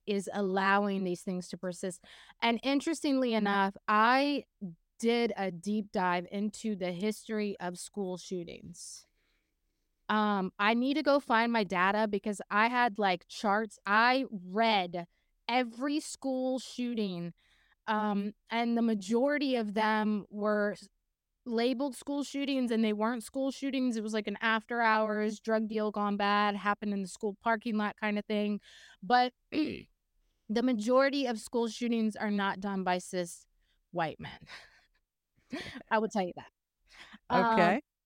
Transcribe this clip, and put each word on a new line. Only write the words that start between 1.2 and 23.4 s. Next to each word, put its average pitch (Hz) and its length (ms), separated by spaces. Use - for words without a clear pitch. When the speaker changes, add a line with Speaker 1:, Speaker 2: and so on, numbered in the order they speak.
Speaker 1:
things 180 260
to 175 80
persist. 180 460
And 233 220
interestingly 269 720
enough, 202 420
I 254 580
did 233 380
a 196 140
deep 196 400
dive 180 400
into 208 440
the 180 160
history 208 680
of 180 200
school 185 380
shootings. - 880
Um, 208 500
I 208 140
need 254 220
to 302 80
go 285 160
find 233 340
my 220 100
data 190 440
because 208 420
I 208 180
had, 240 320
like, 185 280
charts. 208 580
I 240 440
read 185 760
every 247 520
school 262 600
shooting, 202 760
um, 214 460
and 233 280
the 233 60
majority 240 760
of 208 180
them 214 560
were 208 420
s-, - 140
labeled 247 500
school 285 280
shootings, 269 480
and 226 120
they 214 100
weren't 220 300
school 269 280